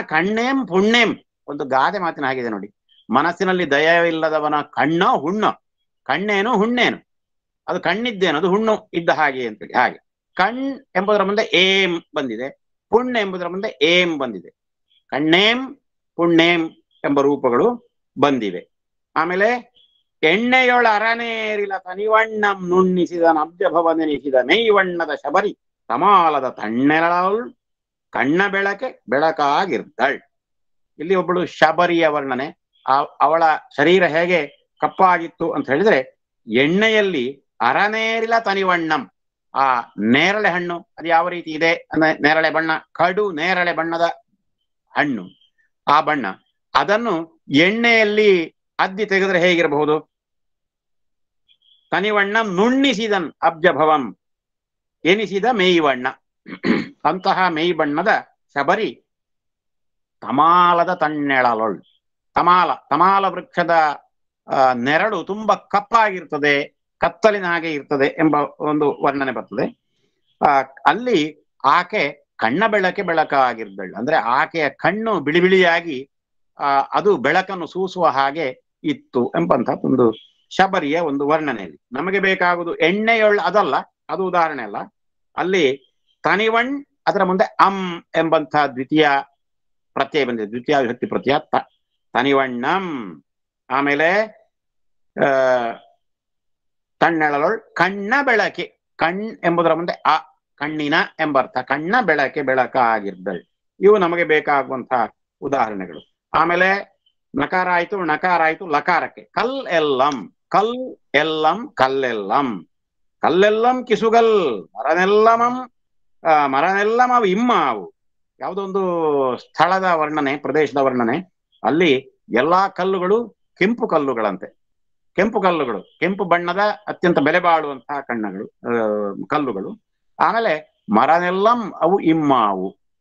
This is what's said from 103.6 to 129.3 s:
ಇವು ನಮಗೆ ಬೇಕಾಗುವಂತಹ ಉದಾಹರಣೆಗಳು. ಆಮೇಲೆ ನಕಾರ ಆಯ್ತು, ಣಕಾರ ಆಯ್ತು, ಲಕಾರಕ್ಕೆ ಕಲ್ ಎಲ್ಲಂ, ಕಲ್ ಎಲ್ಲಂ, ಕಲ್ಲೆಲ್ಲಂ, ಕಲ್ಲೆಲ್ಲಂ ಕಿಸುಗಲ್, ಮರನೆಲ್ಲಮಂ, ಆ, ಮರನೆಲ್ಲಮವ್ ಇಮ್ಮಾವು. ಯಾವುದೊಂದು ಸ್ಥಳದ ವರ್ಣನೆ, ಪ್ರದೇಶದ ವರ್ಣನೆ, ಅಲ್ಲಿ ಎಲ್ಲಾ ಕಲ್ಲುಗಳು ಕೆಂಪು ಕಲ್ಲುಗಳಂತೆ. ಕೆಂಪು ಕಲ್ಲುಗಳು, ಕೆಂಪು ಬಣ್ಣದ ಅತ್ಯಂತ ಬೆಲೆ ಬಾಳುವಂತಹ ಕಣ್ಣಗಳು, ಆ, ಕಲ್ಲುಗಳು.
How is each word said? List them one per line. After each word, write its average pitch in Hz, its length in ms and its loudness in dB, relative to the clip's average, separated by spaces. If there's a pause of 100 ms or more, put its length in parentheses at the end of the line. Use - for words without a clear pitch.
ಇವು 208 180 6
ನಮಗೆ 170 260 0
ಬೇಕಾಗುವಂತಹ 135 840 -2 (320)
ಉದಾಹರಣೆಗಳು. 107 760 -6 (180)
ಆಮೇಲೆ 180 640 0 (380)
ನಕಾರ 180 340 -2
ಆಯ್ತು, 175 360 -2
ಣಕಾರ 165 360 0
ಆಯ್ತು, 160 260 -2
ಲಕಾರಕ್ಕೆ 147 540 -2
ಕಲ್ 254 460 -6
ಎಲ್ಲಂ, 143 640 0 (140)
ಕಲ್ 247 500 -2 (180)
ಎಲ್ಲಂ, 156 580 0
ಕಲ್ಲೆಲ್ಲಂ, 123 920 -2 (520)
ಕಲ್ಲೆಲ್ಲಂ 220 680 2
ಕಿಸುಗಲ್, 214 880 2
ಮರನೆಲ್ಲಮಂ, 220 920 2 (600)
ಆ, 147 180 4
ಮರನೆಲ್ಲಮವ್ 208 800 2
ಇಮ್ಮಾವು. 180 680 0 (460)
ಯಾವುದೊಂದು 190 420 -8 (560)
ಸ್ಥಳದ 185 460 0 (100)
ವರ್ಣನೆ, 151 440 -2
ಪ್ರದೇಶದ 139 400 -2
ವರ್ಣನೆ, 131 560 -2 (300)
ಅಲ್ಲಿ 135 480 0 (220)
ಎಲ್ಲಾ 170 340 2
ಕಲ್ಲುಗಳು 190 640 -2
ಕೆಂಪು - 580 -4
ಕಲ್ಲುಗಳಂತೆ. 117 720 -4 (580)
ಕೆಂಪು 214 260 0
ಕಲ್ಲುಗಳು, 147 400 0
ಕೆಂಪು 190 440 -4
ಬಣ್ಣದ 175 340 -2 (280)
ಅತ್ಯಂತ 170 320 0
ಬೆಲೆ 156 200 2
ಬಾಳುವಂತಹ 147 600 -2
ಕಣ್ಣಗಳು, 107 460 -8
ಆ, 107 680 -4 (120)
ಕಲ್ಲುಗಳು. 139 580 -4 (360)